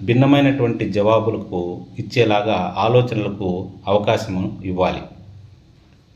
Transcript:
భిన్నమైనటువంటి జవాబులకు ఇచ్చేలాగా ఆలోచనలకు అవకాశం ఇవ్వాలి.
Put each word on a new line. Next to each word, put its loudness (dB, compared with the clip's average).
భిన్నమైనటువంటి 2
జవాబులకు 0
ఇచ్చేలాగా 0
ఆలోచనలకు 0
అవకాశం -2
ఇవ్వాలి. -2